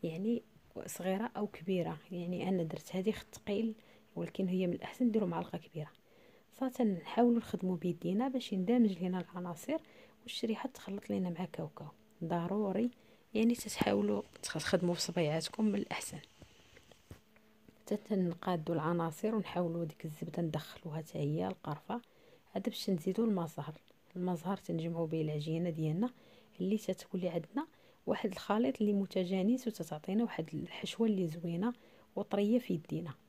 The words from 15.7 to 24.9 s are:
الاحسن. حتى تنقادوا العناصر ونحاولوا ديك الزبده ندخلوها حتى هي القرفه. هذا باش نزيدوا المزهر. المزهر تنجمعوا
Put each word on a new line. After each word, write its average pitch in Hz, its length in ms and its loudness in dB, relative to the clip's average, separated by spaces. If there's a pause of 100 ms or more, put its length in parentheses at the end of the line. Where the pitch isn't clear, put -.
الاحسن. - 440 -4 (1600)
حتى - 160 -2
تنقادوا 175 800 0
العناصر 165 600 0
ونحاولوا 170 500 0
ديك 156 200 -10
الزبده 165 380 -4
ندخلوها 156 540 -4
حتى 156 220 -6
هي 151 280 2
القرفه. 190 540 -4 (520)
هذا 190 120 -4
باش - 260 -2
نزيدوا 190 360 2
المزهر. 165 480 -2 (420)
المزهر 180 400 0
تنجمعوا 165 500 -2